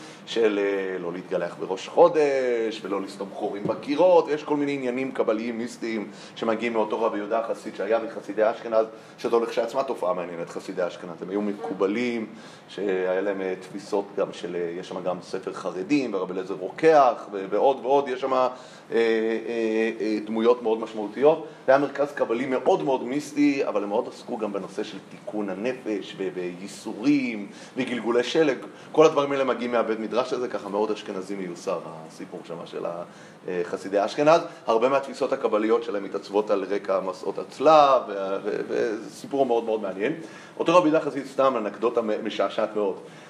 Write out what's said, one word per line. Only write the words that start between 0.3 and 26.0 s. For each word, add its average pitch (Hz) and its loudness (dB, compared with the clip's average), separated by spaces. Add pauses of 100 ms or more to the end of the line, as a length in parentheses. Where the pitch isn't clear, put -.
אה, 95 0
לא 87 -4
להתגלח 90 -4
בראש 92 -6
חודש, 135 4
ולא 98 -2
לסתום 98 -8
חורים 101 -6
בקירות, 156 6
ויש 147 -2
כל 151 0
מיני 143 0
עניינים 131 -2
קבליים 113 0
מיסטיים 113 -6 (260)
שמגיעים 113 0
מאותו 110 0
רבי 107 0
יהודה 104 -2
החסיד 110 -6
שהיה 107 0
מחסידי 104 0
אשכנז, 113 2 (320)
שזו 117 2
לכשעצמה 117 -2
תופעה 98 -2
מעניינת, 87 -6
חסידי 90 -4
אשכנז. 87 -10
הם - -10
היו 101 0
מקובלים, 104 -2 (420)
שהיה 92 0
להם, 98 -2
אה, 95 -2
תפיסות 101 -4 (120)
גם 87 0
של, 87 -8
אה, 87 -4
יש 90 -12
שם 92 -8
גם 90 -2
ספר 95 -8
חרדים, 101 -2
ורבי 92 -2
אליעזר 92 -4
רוקח, 123 4
ו-, 98 -4
ועוד 123 4
ועוד, 139 2
יש 127 -4
שם, 135 -2
אה, 127 4 (440)
אה, 110 4 (1040)
אה, 107 0
דמויות 113 4
מאוד 113 2
משמעותיות. 113 2 (200)
זה 127 6
היה 139 8
מרכז - 0
קבלי 120 0
מאוד 151 2
מאוד 131 0
מיסטי, 143 0
אבל 101 0
הם 104 -6
מאוד 113 0
עסקו - -10
גם 107 -2
בנושא 95 -6
של 95 -8 (120)
תיקון 101 -6
הנפש, 104 -4